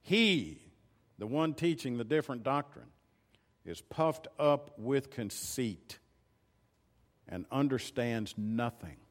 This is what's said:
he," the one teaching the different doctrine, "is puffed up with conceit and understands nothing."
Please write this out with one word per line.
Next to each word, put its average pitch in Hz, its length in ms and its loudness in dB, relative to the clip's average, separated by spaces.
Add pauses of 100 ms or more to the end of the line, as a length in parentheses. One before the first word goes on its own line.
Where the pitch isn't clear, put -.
he," 170 680 2 (480)
the 104 80 -6
one 151 280 0
teaching 143 440 0
the 120 60 -2
different 127 400 0
doctrine, 139 480 -2 (720)
"is 85 160 -10
puffed 160 480 0 (100)
up 143 400 2
with 135 320 -2
conceit - 880 -6 (1300)
and 90 240 -8
understands 120 880 0
nothing." 110 600 -4 (120)